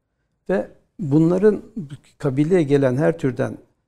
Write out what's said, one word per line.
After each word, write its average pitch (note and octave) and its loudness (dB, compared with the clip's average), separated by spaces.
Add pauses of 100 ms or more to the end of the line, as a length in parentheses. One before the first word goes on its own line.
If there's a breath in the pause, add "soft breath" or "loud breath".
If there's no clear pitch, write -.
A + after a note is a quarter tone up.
(480)
Ve F#3+ -2 (300)
bunların F3 2 (560)
kabileye D3+ 0
gelen C3+ 2
her D#3+ 0
türden B2 -4 (300)